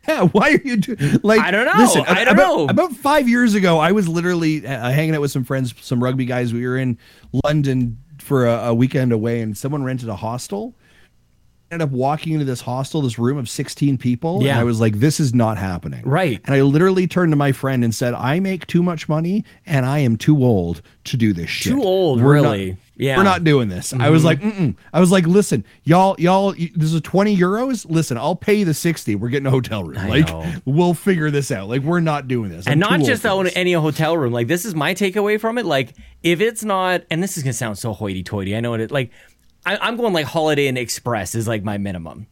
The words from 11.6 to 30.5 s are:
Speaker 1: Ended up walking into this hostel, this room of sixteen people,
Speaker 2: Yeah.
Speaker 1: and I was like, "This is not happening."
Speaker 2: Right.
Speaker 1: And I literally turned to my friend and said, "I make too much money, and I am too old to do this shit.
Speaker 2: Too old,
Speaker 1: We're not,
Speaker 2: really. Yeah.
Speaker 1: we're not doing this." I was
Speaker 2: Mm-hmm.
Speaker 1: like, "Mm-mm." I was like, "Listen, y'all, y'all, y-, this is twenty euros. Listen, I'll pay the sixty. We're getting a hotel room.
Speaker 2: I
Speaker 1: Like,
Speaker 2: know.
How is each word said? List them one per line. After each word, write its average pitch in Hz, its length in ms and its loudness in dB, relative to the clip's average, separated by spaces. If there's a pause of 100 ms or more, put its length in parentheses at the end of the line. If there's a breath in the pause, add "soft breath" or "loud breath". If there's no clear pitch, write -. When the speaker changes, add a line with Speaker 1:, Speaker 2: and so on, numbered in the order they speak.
Speaker 1:
Ended 165 160 -2
up 135 40 -4
walking 143 420 -2
into 151 100 0
this 127 160 -4
hostel, 135 420 -4
this 117 160 -2
room 123 180 0
of 123 120 -8
sixteen 139 500 -2
people, 127 420 -2
Speaker 2:
Yeah. 135 120 2
Speaker 1:
and 123 80 2
I - 20 2
was 117 160 0
like, 107 220 2
"This 147 180 2
is 127 160 0
not 110 240 2
happening." 85 460 -6
Speaker 2:
Right. 139 400 0
Speaker 1:
And 139 100 0
I 139 80 6
literally 175 460 2
turned 175 240 2
to 147 40 2
my 143 140 2
friend 131 320 -2
and 117 100 2
said, 120 220 -4
"I 135 240 -2
make 190 300 -4
too 175 160 2
much 170 240 -4
money, 170 360 -2 (220 soft breath)
and 135 180 0
I 139 140 0
am 123 160 2
too 143 300 2
old 87 360 2 (260 soft breath)
to - 100 -4
do 113 160 2
this 85 180 -6
shit. - 220 -4
Speaker 2:
Too 277 100 0
old, 185 400 2
Speaker 1:
We're 143 140 8
not, 147 60 4 (100)
Speaker 2:
really. 95 240 -4 (200)
Yeah. 135 200 -2
Speaker 1:
we're 190 80 4
not 185 180 4
doing 139 260 4
this." 90 240 -8
I 135 180 2
was 156 120 6
Speaker 2:
Mm-hmm. 165 40 4
Speaker 1:
like, 160 140 2 (140)
"Mm-mm." 160 220 0 (160 soft breath)
I 156 80 2
was 180 100 6
like, 190 160 4
"Listen, 170 380 2 (180 soft breath)
y'all, 185 380 4
y'all, 190 360 2
y-, 165 200 -4
this 156 180 0
is 160 60 0
twenty 202 360 2
euros. 214 540 0
Listen, 156 260 0
I'll 151 200 -2
pay 208 260 0
the 165 100 2
sixty. 139 440 -2
We're 117 140 -4
getting 139 180 -2
a - 20 2
hotel 113 320 0
room. 78 160 -10
Speaker 2:
I 92 100 -6
Speaker 1:
Like, 160 200 2
Speaker 2:
know. 160 200 -8 (180 loud breath)